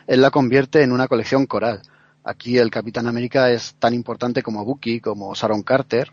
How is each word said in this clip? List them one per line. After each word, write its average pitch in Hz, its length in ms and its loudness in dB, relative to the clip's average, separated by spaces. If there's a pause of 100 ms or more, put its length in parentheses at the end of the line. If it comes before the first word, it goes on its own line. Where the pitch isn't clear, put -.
él 127 120 4
la 135 100 6
convierte 135 520 2
en 127 80 2
una 127 160 0
colección 131 400 0
coral. 107 360 -4 (420)
Aquí 120 340 -2
el 113 120 4
Capitán 113 360 -6
América 120 460 0
es - 260 -4
tan 120 160 2
importante 120 480 -6
como 104 220 -8
Bucky, 117 340 -6
como 101 360 -8
Sharon 107 280 -2
Carter, 131 500 -2